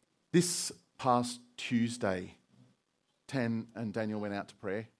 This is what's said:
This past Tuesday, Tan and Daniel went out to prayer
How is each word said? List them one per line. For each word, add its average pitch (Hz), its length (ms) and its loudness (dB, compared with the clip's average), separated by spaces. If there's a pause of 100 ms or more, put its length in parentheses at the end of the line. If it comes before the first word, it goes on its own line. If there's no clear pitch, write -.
(320)
This - 380 2 (280)
past 123 420 2 (160)
Tuesday, 113 800 0 (920)
Tan 117 480 -2
and 107 180 -4
Daniel 107 280 -2
went 104 140 -4
out 101 160 -4
to - 40 -18
prayer 107 320 -4 (140)